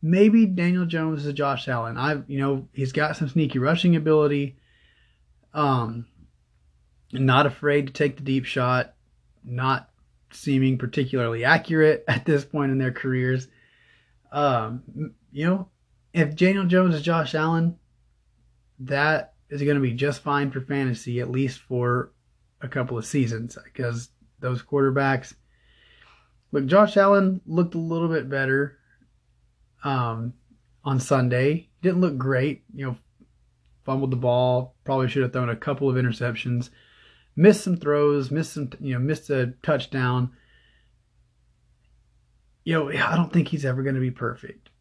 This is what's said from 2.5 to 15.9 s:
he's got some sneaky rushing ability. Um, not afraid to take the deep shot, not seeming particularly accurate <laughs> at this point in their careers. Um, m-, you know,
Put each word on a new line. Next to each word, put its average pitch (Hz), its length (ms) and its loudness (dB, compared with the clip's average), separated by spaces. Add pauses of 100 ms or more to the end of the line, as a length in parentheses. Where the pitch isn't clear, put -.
he's 131 200 -4
got 151 220 -2
some 147 140 -4
sneaky 135 300 0
rushing 170 360 4
ability. 147 640 2 (960)
Um, 120 540 -2 (1040)
not 131 320 4
afraid 143 420 0
to 131 60 -14
take 143 240 -2
the 139 60 -16
deep 135 220 -2
shot, 127 480 -2 (500)
not 127 460 -2 (420)
seeming 131 460 0
particularly 120 680 -2
accurate 156 640 4
<laughs> - 20 -10
at - 180 -2
this 143 200 2
point 139 260 -2
in 131 60 0
their 131 140 0
careers. 127 560 -2 (840)
Um, 127 520 0 (120)
m-, 147 200 -8 (160)
you 143 140 -4
know, 185 240 -2 (440)